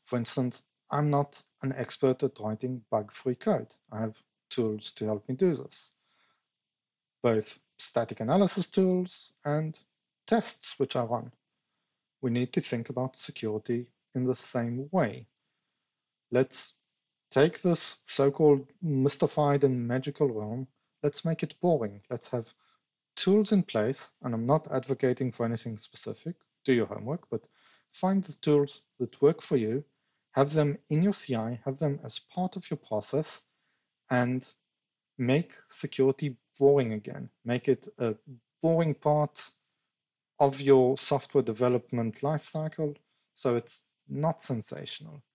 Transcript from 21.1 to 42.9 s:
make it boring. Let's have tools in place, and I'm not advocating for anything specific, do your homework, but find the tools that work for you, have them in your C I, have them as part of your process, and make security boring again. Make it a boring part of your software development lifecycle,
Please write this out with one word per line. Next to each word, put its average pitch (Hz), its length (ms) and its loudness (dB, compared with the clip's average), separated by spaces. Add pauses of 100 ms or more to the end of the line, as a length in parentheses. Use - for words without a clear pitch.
make 160 200 -2
it - 180 -8
boring. 117 480 0
Let's 120 220 -8
have 117 220 -6 (640)
tools 202 360 4
in 196 120 6
place, 113 480 -2 (100)
and 123 120 -4
I'm 113 120 -2
not 156 260 2
advocating 127 600 0
for 117 140 -4
anything 117 320 -6
specific, - 580 -10 (300)
do 131 80 4
your 113 120 4
homework, 107 440 -8
but 117 140 -6 (480)
find 190 320 0
the 147 100 -12
tools 147 480 2 (180)
that - 220 -4
work 156 200 4
for 147 160 -2
you, 117 260 0 (480)
have 143 220 2
them 147 240 2 (120)
in 151 120 2
your 196 120 2
C - 220 -6
I, 113 300 -4
have 135 120 -4
them 143 260 -2
as - 160 -12
part - 360 -6
of 180 140 -12
your 156 80 -6
process, - 640 -6 (680)
and 127 360 0 (720)
make 135 340 2 (180)
security 135 680 -2 (200)
boring 139 360 4
again. 107 360 -10 (140)
Make 123 240 -2
it 131 200 0 (120)
a 113 160 -2 (460)
boring 165 320 2
part 151 500 0 (960)
of 139 220 4
your 135 360 6
software - 460 0
development 117 800 0
lifecycle, 156 760 -4 (400)